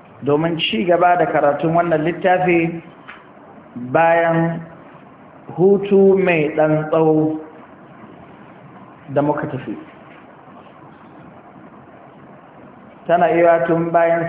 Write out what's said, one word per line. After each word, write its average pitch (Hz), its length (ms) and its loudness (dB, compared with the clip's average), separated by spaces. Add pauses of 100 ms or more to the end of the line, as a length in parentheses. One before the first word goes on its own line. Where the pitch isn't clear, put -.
(220)
domin 160 380 -2
ci 220 240 -4
gaba 175 320 2
da 175 80 0
karatun 147 480 0
wannan 165 320 0
littafi 170 800 0 (1040)
bayan 165 720 0 (960)
hutu 196 640 4
mai 160 320 0
ɗan 156 380 0
tsawo 156 500 0 (1700)
da 143 80 0
muka 147 260 -4
tafi. 127 240 -10 (3250)
Tana 170 260 2
iya 170 340 4
tun 165 240 -2
bayan 170 380 0